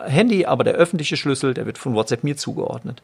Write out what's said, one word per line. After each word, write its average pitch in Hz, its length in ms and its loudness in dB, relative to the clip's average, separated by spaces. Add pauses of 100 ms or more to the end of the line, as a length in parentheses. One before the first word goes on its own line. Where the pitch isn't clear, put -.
Handy, 196 440 2
aber 127 180 2
der - 100 2
öffentliche 160 440 2
Schlüssel, 139 340 0
der 123 140 -6
wird 110 100 -8
von - 180 -4
WhatsApp 110 300 0
mir 147 140 -2
zugeordnet. - 640 -6